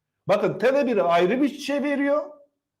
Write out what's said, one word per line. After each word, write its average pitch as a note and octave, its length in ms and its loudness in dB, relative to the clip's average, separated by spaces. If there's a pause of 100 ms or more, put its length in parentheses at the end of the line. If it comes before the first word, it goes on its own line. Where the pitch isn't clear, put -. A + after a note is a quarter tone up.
(280)
Bakın G3+ 300 0
Tele C4+ 280 2
bir F3+ 280 2
ayrı F3+ 280 2
bir C#4+ 60 2
şey C#4 340 -4
veriyor. C#4+ 400 0 (580)